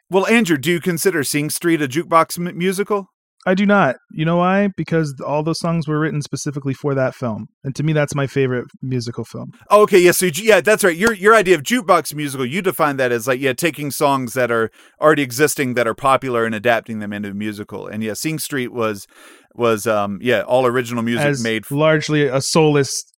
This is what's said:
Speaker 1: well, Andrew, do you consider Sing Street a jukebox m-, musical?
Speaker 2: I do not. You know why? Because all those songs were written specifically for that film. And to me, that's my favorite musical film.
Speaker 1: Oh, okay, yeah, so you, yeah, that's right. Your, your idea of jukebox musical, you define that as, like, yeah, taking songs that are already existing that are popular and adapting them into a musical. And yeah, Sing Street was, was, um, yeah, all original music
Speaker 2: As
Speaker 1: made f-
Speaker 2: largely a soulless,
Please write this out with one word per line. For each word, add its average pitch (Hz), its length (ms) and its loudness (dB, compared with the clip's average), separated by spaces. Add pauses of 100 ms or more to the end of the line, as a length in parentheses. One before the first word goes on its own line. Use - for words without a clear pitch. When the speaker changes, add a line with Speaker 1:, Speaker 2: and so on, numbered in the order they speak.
(100)
Speaker 1:
well, 190 160 2
Andrew, 214 320 4
do 143 140 -2
you 170 80 0
consider 170 440 0
Sing 151 260 -2
Street 165 300 0
a 147 80 -2
jukebox 160 560 0
m-, 175 140 -8
musical? 190 480 -2 (400)
Speaker 2:
I 185 80 2
do 202 100 2
not. 196 320 4 (160)
You 156 140 -4
know 170 100 2
why? 190 400 2
Because 156 380 -2 (120)
all 147 160 -2
those 160 160 -2
songs 165 300 -2
were 151 100 0
written 151 220 -2
specifically 139 540 -6
for 139 200 -4
that 131 200 0
film. 110 320 -8 (180)
And 135 120 -6
to 143 60 -4
me, 156 120 0
that's 147 200 0
my 139 120 -2
favorite 127 400 -2 (160)
musical 123 420 -6
film. 123 280 -14 (180)
Speaker 1:
Oh, 208 120 8
okay, 202 160 6
yeah, 180 120 6
so 185 160 2
you, 175 100 0
yeah, 202 240 4
that's 202 240 2
right. 175 120 4
Your, 220 180 0
your 202 200 4
idea 190 200 4
of 151 80 2
jukebox 175 520 0
musical, 135 300 -6
you 139 160 -4
define 156 380 0
that 123 140 0
as, 117 140 -2
like, 131 140 0
yeah, 135 140 0
taking 147 360 -4
songs 135 440 0
that 123 160 0
are 113 200 0 (300)
already 151 220 4
existing 131 520 0
that 117 120 2
are 110 80 0
popular 131 500 0
and 113 100 -2
adapting 110 440 -2
them 104 160 -8
into 104 160 -8
a 98 40 -10
musical. 101 520 -8
And 104 180 -8
yeah, 107 80 -4
Sing 156 260 -6
Street 127 340 -6
was, 110 340 -4 (480)
was, 113 320 0
um, 101 340 0
yeah, 113 220 0
all 127 240 2
original 120 360 -2
music 120 240 0
Speaker 2:
As 139 160 -2
Speaker 1:
made 110 220 -2
f- - 60 -16
Speaker 2:
largely 151 560 2
a 131 160 -2
soulless, 151 640 2 (140)